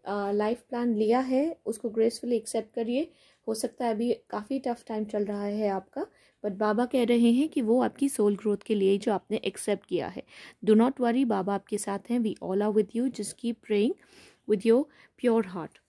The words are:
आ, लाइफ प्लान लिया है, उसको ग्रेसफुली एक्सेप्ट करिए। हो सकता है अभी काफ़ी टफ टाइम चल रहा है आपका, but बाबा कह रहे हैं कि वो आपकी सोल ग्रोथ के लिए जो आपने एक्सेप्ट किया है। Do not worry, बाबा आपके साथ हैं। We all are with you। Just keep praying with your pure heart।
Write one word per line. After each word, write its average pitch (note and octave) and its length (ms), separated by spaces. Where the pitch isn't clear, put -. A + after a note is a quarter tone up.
आ, G3+ 240
लाइफ G#3+ 380
प्लान A#3+ 260
लिया A3 240
है, C4 460
उसको A3 240
ग्रेसफुली A3+ 460
एक्सेप्ट A3 400
करिए। A#3+ 360
हो A3+ 60
सकता A#3+ 320
है A#3 60
अभी A3+ 220
काफ़ी G#3+ 300
टफ A#3+ 280
टाइम G#3+ 180
चल G#3 200
रहा G3+ 180
है G#3 240
आपका, G3 400
but G3+ 100
बाबा G#3+ 300
कह A#3+ 200
रहे A#3 260
हैं C#4 180
कि C#4 120
वो A#3 200
आपकी C4+ 280
सोल G#3 260
ग्रोथ G3+ 220
के - 180
लिए G3 220
जो G#3 160
आपने G#3 240
एक्सेप्ट - 480
किया D3+ 220
है। F#3 160
Do G#3+ 100
not A#3+ 180
worry, B3 320
बाबा G3+ 300
आपके G3+ 220
साथ G3+ 220
हैं। A#3+ 100
We A3 140
all F#3+ 280
are G#3+ 160
with G#3 180
you। A#3+ 160
Just G#3 220
keep A#3 220
praying A3 380
with G#3 160
your A#3 200
pure A3+ 180
heart। F3+ 340